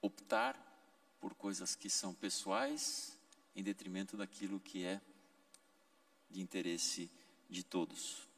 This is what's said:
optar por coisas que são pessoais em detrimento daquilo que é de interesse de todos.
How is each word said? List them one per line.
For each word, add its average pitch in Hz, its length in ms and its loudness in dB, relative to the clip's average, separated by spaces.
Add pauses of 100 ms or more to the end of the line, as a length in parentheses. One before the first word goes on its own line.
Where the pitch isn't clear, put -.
optar - 560 2 (600)
por - 160 -6
coisas - 400 -2
que - 160 -6
são 185 240 2
pessoais 226 1040 0 (380)
em - 60 -4
detrimento 95 540 -2
daquilo - 440 -2
que - 240 -4
é 190 160 2 (1300)
de 95 100 -6
interesse 85 720 0 (380)
de 90 160 -6
todos. - 720 -2